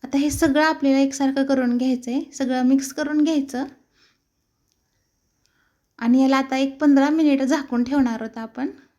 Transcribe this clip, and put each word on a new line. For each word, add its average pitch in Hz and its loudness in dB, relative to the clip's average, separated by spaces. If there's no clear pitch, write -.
आता 277 -2
हे 285 2
सगळं 302 2
आपल्याला 294 2
एकसारखं 269 0
करून 254 0
घ्यायचंय, 254 -2
सगळं 254 -2
मिक्स 269 2
करून 302 -2
घ्यायचं 277 -2
आणि 247 2
याला 269 2
आता 269 -2
एक 269 -2
पंधरा 285 4
मिनिट 294 2
झाकून 269 -2
ठेवणार 247 -2
आहोत 226 -12
आपण. 247 -10